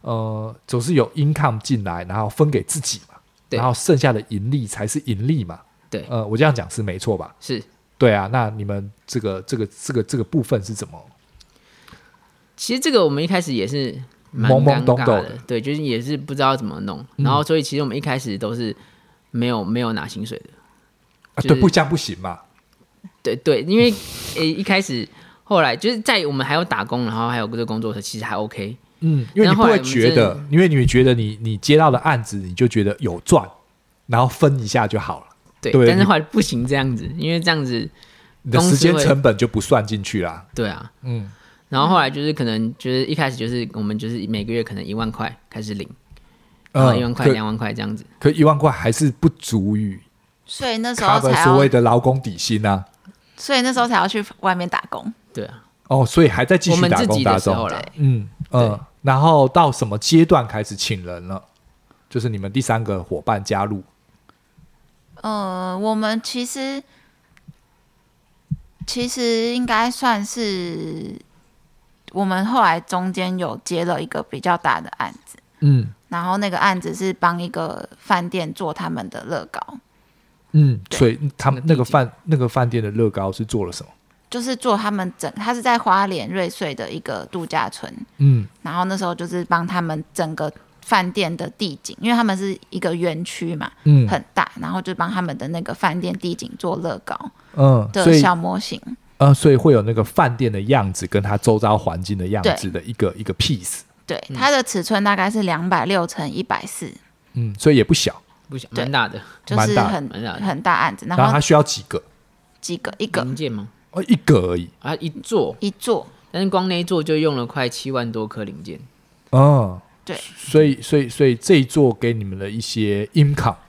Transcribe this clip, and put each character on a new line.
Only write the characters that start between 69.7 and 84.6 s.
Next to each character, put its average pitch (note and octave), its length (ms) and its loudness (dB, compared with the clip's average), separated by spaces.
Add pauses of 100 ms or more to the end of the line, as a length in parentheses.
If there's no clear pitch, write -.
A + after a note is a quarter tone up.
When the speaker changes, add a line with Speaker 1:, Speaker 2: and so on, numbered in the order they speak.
Speaker 3:
算 A#3 360 -2
是 F3 880 -8 (960)
我 G3 140 -2
们 F#3+ 200 -2
后 A#3+ 160 0
来 E3+ 180 4
中 F3+ 340 -4
间 F#3 260 -4
有 C3 240 -6
接 F3 220 -4
了 E3+ 160 -2
一 E3 40 -8
个 - 180 -8
比 - 160 -12
较 E3+ 180 0
大 F#2+ 240 -2
的 - 160 -16
案 - 160 -8 (120)
子。 - 120 -20 (220)
Speaker 1:
嗯。 C3 280 4 (220)
Speaker 3:
然 E3+ 140 -6
后 F#3 140 -2
那 G3+ 120 -2
个 F3 80 -4
案 F#3 220 2
子 E3 140 -8
是 F#3+ 200 -4
帮 F3 280 0
一 F3 80 -8
个 E3 380 -8 (100)
饭 F3+ 320 -2
店 E3+ 240 -4
做 D#3+ 200 -6
他 E3+ 160 -8
们 A#2 200 -8
的 - 160 -14
乐 C#3 260 -6
高。 - 80 -10 (920)
Speaker 1:
嗯， C#3 280 4 (100)
Speaker 3:
对。 - 100 -6
Speaker 1:
所 A#2+ 100 6
以 B2 100 -2 (180)
他 C#3 140 0
们 B2+ 140 -4
那 D#3+ 100 4
个 B2 80 0
饭， C3 220 2
Speaker 2:
那 - 0 -
个 G#2 60 -10
地 - 120 -20
景。 - 20 -
Speaker 1:
那 D#3+ 120 2
个 B2 120 0
饭 B2 200 0
店 A#2 140 -2
的 G#2 80 -6
乐 A2 180 2
高 G2 220 -4
是 A2 140 -6
做 G#2 200 -4
了 F2 60 -10
什 - 140 -14
么？ - 40 -20 (400)
Speaker 3:
就 B3 120 -8
是 B3+ 140 -4
做 A3+ 200 0